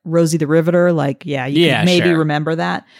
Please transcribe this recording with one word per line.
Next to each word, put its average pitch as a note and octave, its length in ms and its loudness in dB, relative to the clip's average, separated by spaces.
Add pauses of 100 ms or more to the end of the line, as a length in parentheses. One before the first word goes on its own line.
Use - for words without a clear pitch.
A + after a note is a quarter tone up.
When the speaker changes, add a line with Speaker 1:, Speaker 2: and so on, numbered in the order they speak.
Speaker 1:
Rosie E3 320 0
the D3+ 100 -2
Riveter. E3+ 460 2
Like, C#3+ 320 -4
yeah, C3+ 220 -6
you D3+ 180 2
Speaker 2:
Yeah, C3 160 2
Speaker 1:
could E3+ 40 0
maybe F3 240 2
Speaker 2:
sure. E3 100 0
Speaker 1:
remember D#3 360 -2
that. F3 300 -6 (140)